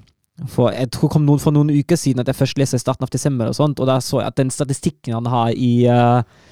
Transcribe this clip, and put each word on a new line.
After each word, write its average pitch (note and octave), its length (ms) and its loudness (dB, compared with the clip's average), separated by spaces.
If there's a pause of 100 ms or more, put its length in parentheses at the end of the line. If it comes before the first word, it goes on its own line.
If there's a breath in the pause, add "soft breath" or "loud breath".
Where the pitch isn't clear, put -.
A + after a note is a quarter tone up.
(480)
for, A#2+ 240 0
jeg B2+ 200 -4
tror - 180 0
kom D3+ 160 2
noen, C#3+ 160 4
for D#3 100 2
noen D3 220 2
uker D3 240 2
siden C3 240 -2
at A#2+ 60 -6
jeg B2 80 -2
først C#3 260 -2
leste C3+ 160 -2
i - 60 -6
starten C3 200 -4
av A#2+ 60 -4
desember B2+ 400 -2
og - 80 -4
sånt, D3 240 0
og B2+ 80 0
da C3 100 2
så B2+ 220 -4
jeg G#2 60 -4
at A#2+ 80 -10
den C3 180 -2
statistikken C#3 640 -6
han A#2+ 80 -6
har A#2+ 240 0
i, A#2+ 360 2
eh, A#2+ 360 4 (300 soft breath)